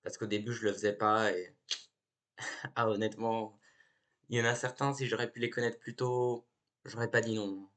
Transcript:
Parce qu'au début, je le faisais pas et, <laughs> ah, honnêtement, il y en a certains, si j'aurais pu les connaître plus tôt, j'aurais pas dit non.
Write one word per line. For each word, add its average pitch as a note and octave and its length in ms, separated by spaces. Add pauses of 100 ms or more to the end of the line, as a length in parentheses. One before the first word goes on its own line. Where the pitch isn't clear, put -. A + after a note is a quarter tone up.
Parce - 140
qu'au A2+ 80
début, G#2+ 280
je G#2+ 120
le G2 80
faisais G#2 200
pas G#2+ 380
et, F2+ 240 (800)
<laughs> - 380
ah, A#2 140
honnêtement, A2 720 (720)
il A#2+ 80
y A#2 40
en A2+ 40
a A#2+ 100
certains, C3+ 380
si C3+ 140
j'aurais A#2 240
pu A#2+ 80
les A#2 100
connaître A#2+ 300
plus A#2 160
tôt, B2 520 (380)
j'aurais A2+ 260
pas A#2 100
dit A2+ 140
non. G2 420